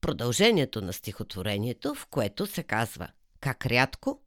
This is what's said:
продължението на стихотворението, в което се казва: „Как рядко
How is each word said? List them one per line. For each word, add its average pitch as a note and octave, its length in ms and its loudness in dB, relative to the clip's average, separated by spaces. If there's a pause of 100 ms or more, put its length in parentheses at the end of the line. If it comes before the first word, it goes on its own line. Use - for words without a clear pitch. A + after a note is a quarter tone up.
продължението B2+ 800 2
на F#2 120 -6
стихотворението, G#2 1000 -4
в - 100 -14
което C#3 400 -2
се F#3 180 -6
казва: A2 440 -2 (320)
„Как - 260 -4
рядко C3 600 2